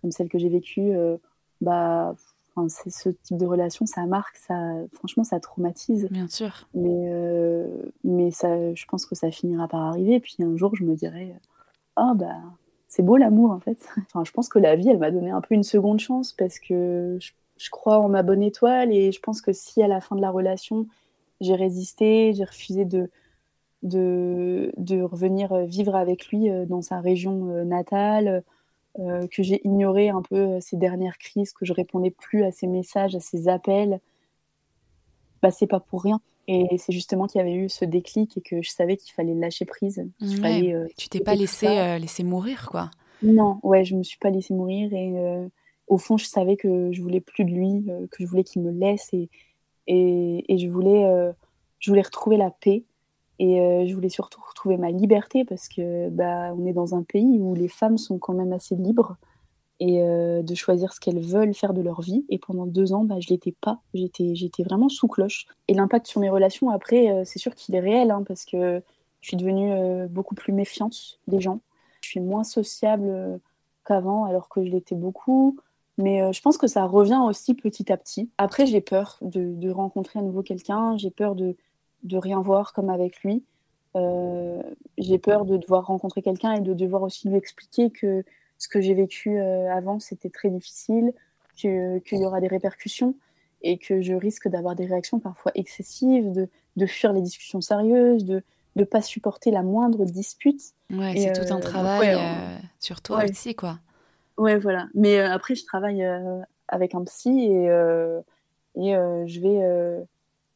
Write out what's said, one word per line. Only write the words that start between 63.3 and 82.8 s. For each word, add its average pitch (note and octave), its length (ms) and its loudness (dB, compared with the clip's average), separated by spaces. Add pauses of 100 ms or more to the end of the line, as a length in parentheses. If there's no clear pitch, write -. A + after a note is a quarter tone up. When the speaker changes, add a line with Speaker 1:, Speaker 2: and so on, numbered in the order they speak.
Speaker 1:
pas. A3+ 180 -2 (160)
J'étais, F3+ 400 -2
j'étais F3 260 -6
vraiment G3 280 2
sous - 180 -2
cloche. - 400 -2 (200)
Et G3+ 60 4
l'impact G3 320 2
sur - 160 -2
mes G3 80 2
relations, G3 400 2
après, A#3 400 4
euh, F#3+ 160 0
c'est - 140 -12
sûr - 160 -8
qu'il - 180 -10
est F#3 60 2
réel, A3 320 4
hein, G3+ 160 -2
parce - 180 -10
que F3+ 380 -2 (380)
je - 60 -18
suis F#3 100 -6
devenue, F#3+ 340 0
euh, F#3 360 -2
beaucoup F#3 280 -6
plus - 180 -4
méfiante - 720 -4
des F#3+ 140 0
gens. F#3+ 200 -4 (400)
Je - 80 -14
suis F#3 100 -6
moins F#3+ 240 -2
sociable, G#3+ 640 -2
euh, F#3 300 -6 (460)
qu'avant, G3+ 420 0
alors F#3 240 -2
que F#3+ 140 -2
je F#3 60 -4
l'étais F3+ 240 -2
beaucoup. C4 640 2 (400)
Mais, G3 240 2
euh, F#3+ 100 2
je F3+ 100 -8
pense D4+ 180 4
que C4+ 80 2
ça G3 180 2
revient G3+ 420 4
aussi A3 280 0
petit G#3 360 -4
à F#3 60 2
petit. - 400 -8
Après, G3+ 300 2
j'ai G#3+ 140 2
peur G3 420 -2
de, F3+ 320 -4
de F3 160 -4
rencontrer F#3+ 480 -6
à - 20 -4
nouveau F#3+ 220 -4
quelqu'un. G#3+ 540 -4
J'ai G3+ 120 -4
peur G#3 240 -2
de, F#3 220 -4 (480)
de F#3 140 -4
rien F#3+ 220 -2
voir G3 340 2
comme G3 180 -2